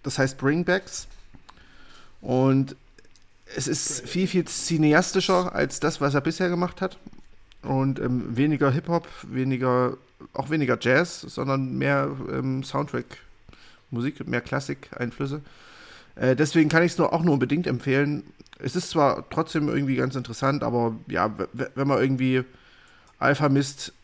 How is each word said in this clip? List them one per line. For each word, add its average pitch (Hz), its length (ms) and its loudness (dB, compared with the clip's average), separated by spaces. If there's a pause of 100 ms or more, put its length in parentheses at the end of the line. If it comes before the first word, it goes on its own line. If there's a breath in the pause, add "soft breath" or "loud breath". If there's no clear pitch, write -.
das 135 160 -4
heißt 135 200 0
Bringbacks. 175 680 0 (1120 loud breath)
Und 135 560 2 (800)
es 131 120 -4
ist 143 400 -4
viel, 185 180 0
viel 180 180 0
cineastischer 175 1080 2
als - 260 -2
das, 151 200 -2
was 143 140 0
er 143 60 4
bisher 165 280 -2
gemacht 175 320 -2
hat. 190 180 -6 (640)
Und, 135 360 0
ähm, 123 380 -2
weniger 143 340 2
Hip-Hop, 170 380 -2 (140)
weniger, 127 760 0 (380)
auch 135 160 -6
weniger 131 300 2
Jazz, 135 400 2
sondern 131 560 -4
mehr, 139 340 0 (200)
ähm, 131 320 -2
Soundtrack-Musik, - 1700 -8
mehr 120 120 -2
Klassik-Einflüsse. 135 1000 -6 (720 loud breath)
Äh, 127 200 2
deswegen 151 360 4
kann 165 120 4
ich's 170 160 2
nur, 165 140 4
auch 160 100 0
nur 156 160 4
bedingt 147 280 0
empfehlen. 135 560 0 (360)
Es - 160 -6
ist 180 160 -4
zwar 143 380 2
trotzdem 156 400 0
irgendwie 135 280 0
ganz 127 180 0
interessant, 131 480 -2
aber 117 340 0 (120)
ja, 104 300 0
w-, 98 140 -2
w-, 120 220 -6
wenn 139 140 0
man 131 120 2
irgendwie 131 420 2 (760 soft breath)
Alpha 139 320 2
Mist - 420 0 (120)